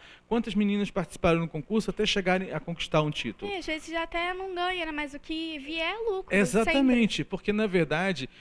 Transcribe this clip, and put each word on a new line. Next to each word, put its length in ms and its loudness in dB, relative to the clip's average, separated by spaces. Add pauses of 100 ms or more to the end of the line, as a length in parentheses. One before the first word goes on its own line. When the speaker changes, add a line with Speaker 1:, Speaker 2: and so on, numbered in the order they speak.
(280)
Speaker 1:
quantas 260 0
meninas 380 2
participaram 480 2
no 80 -2
concurso 420 -2
até 160 0
chegarem 460 0
a 80 -4
conquistar 420 -2
um 80 2
título? 400 -4
Speaker 2:
É, 100 -4
às 60 -8
vezes 240 -6
já 140 -2
até 300 -4
não 200 -8
ganha, 320 -2
né? 60 -6
Mas 220 -6
o 60 -10
que 400 -6
vier 360 -4
é 20 -8
lucro, 380 -2
Speaker 1:
Exatamente, 840 4
Speaker 2:
sempre. 120 -4
Speaker 1:
porque, 240 -2
na 120 2
verdade, 640 2 (120)